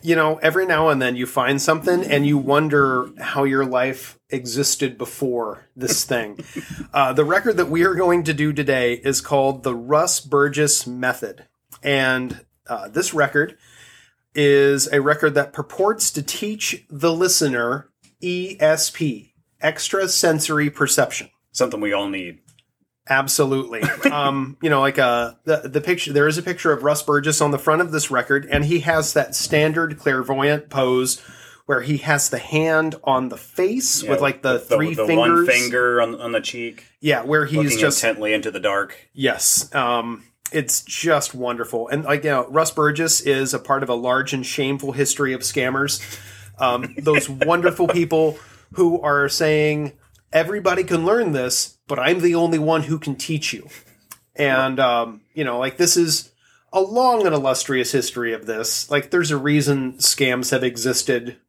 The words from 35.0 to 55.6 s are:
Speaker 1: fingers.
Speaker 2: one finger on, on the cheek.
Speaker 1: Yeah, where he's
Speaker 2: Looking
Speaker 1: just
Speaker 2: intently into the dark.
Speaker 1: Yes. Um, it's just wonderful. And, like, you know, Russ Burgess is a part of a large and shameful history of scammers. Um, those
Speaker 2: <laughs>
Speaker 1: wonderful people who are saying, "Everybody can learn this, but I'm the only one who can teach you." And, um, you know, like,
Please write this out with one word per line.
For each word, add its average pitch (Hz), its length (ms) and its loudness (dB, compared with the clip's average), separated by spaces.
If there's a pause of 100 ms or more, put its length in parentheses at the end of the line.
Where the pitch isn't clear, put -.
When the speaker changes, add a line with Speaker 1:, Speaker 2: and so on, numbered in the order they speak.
Speaker 1:
fingers. 165 100 4
Speaker 2:
one 117 300 4
finger 123 540 2
on, 117 200 0
on 117 100 -6
the 113 80 0
cheek. 117 460 -10 (160)
Speaker 1:
Yeah, 139 220 0
where 147 240 0
he's 151 100 -2
Speaker 2:
Looking 147 220 0
Speaker 1:
just 139 240 2
Speaker 2:
intently 107 300 0
into 107 180 -2
the 98 80 -8
dark. 101 360 -2 (180)
Speaker 1:
Yes. - 600 -2
Um, 117 500 -2 (280)
it's - 320 -2
just 151 500 -2
wonderful. 120 560 -6
And, 151 160 -2
like, 143 180 0
you 151 60 -2
know, 127 200 0
Russ 160 220 2
Burgess 156 500 0
is 135 340 0
a 123 40 -4
part 139 220 -2
of 127 80 -4
a 123 60 0
large 127 360 0
and 131 140 -4
shameful 139 460 -4
history 135 420 0
of 123 80 -6
scammers. 135 580 -2 (600)
Um, 123 400 0
those 147 300 2
Speaker 2:
<laughs> - 0 -
Speaker 1:
wonderful 170 580 2
people 160 500 2 (380)
who 170 260 2
are 143 260 2
saying, 151 680 0 (380)
"Everybody 180 520 0
can 170 200 0
learn 208 280 2
this, 127 560 -2
but 139 100 -4
I'm 165 220 2
the 170 160 2
only 165 240 2
one 156 240 2
who 156 160 -4
can 139 160 -6
teach - 380 -6
you." - 140 -14 (680)
And, 131 440 0
um, 117 420 0 (120)
you 156 100 -4
know, 120 140 -2
like, 131 200 -4